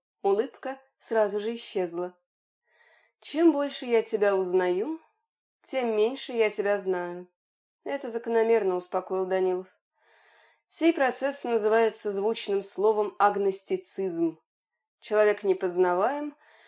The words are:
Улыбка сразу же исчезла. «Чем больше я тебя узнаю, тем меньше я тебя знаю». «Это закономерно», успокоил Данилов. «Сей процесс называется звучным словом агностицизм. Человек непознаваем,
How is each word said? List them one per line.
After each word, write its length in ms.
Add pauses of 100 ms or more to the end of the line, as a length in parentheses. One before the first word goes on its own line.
(220)
Улыбка 580 (180)
сразу 440
же 140
исчезла. 600 (1080)
«Чем 300
больше 320
я 160
тебя 340
узнаю, 640 (640)
тем 340
меньше 380
я 160
тебя 280
знаю». 520 (560)
«Это 240
закономерно», 640
успокоил 500
Данилов. 420 (1000)
«Сей 240
процесс 540
называется 640
звучным 500
словом 580
агностицизм. 1200 (580)
Человек 440
непознаваем, 920 (320)